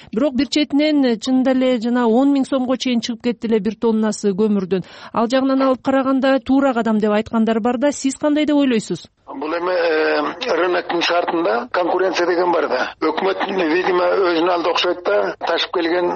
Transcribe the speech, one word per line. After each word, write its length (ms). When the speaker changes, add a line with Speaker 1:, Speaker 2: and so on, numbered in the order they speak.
Speaker 1:
Бирок 220
бир 140
четинен, 540
э, 140
чынында 360
эле 280
жана 280
он 260
миң 100
сомго 320
чейин 240
чыгып 220
кетти 260
эле 100
бир 140
тоннасы 600
көмүрдүн. 520
Ал 140
жагынан 340
алып 200
караганда 640
туура 300
кадам 240
деп 140
айткандар 480
бар 180
да. 140
Сиз 240
кандай 300
деп 100
ойлойсуз? 500
Speaker 2:
Бул 280
эми, 180
э, 840
рыноктун 440
шартында 680
конкуренция 560
деген 260
бар 160
да. 320
Өкмөт, 480
видимо, 560
өзүнө 200
алды 200
окшойт 340
да, 340
ташып 340
келген, 440